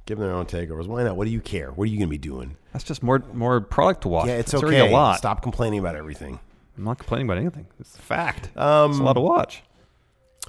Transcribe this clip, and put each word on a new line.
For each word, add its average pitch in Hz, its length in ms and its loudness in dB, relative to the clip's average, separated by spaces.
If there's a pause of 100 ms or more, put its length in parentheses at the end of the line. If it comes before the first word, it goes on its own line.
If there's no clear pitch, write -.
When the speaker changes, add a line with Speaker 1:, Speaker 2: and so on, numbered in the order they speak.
Speaker 1:
Give 107 120 -6
them 104 100 -2
their 90 80 -2
own 87 100 -2
takeovers. 85 400 -6
Why 117 180 -4
not? 98 120 0
What 101 100 -2
do 113 40 -2
you 113 100 -2
care? 76 320 -8
What 87 120 -2
are 110 60 2
you 107 80 -2
gonna 95 100 0
be 76 100 -4
doing? 67 380 -10 (160)
Speaker 2:
That's 135 120 -8
just - 180 -8
more, 127 200 4 (100)
more 120 280 2
product 160 420 2
to 101 60 -2
watch. 82 200 2
Speaker 1:
Yeah, 123 80 0
it's 117 160 -2
Speaker 2:
It's 139 100 2
already 151 180 4
Speaker 1:
okay. 110 100 8
Speaker 2:
a - 20 6
lot. 120 260 6
Speaker 1:
Stop 101 240 -2
complaining 113 360 -2
about 87 160 -2
everything. 76 460 -12 (360)
Speaker 2:
I'm 98 80 -10
not 117 140 -6
complaining 127 280 -4
about 92 120 -2
anything. 92 280 -6 (120)
It's - 180 -20
a - 60 -20
fact. - 540 -4
Speaker 1:
Um, 147 360 6
Speaker 2:
It's 139 80 -2
a - 20 0
lot 131 120 4
to 123 60 2
watch. 330 420 0 (880)